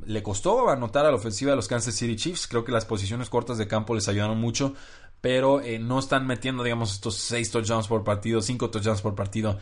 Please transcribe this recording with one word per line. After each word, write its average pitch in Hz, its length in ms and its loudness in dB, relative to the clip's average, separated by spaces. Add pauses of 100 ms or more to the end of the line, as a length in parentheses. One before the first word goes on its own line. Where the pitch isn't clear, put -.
Le 107 200 -4
costó 208 440 2
anotar 135 380 2
a 151 60 6
la 127 60 4
ofensiva 113 340 0
de 135 60 4
los 110 100 -2
Kansas 120 260 -2
City 117 220 -2
Chiefs. 165 320 -4
Creo 117 180 0
que - 60 -6
las 107 140 2
posiciones 113 440 -2
cortas 117 300 0
de 104 80 -2
campo 110 260 0
les 107 140 0
ayudaron 104 320 0
mucho, 127 340 0 (480)
pero, 131 400 4
eh, 113 160 -4
no 120 220 0
están 135 260 0
metiendo, 127 380 -2
digamos, 117 280 0
estos 101 260 -4
seis 117 340 -2
touchdowns 113 360 0
por 110 160 0
partido, 104 380 2
cinco 120 300 -2
touchdowns 104 300 0
por 101 120 -2
partido 101 480 -2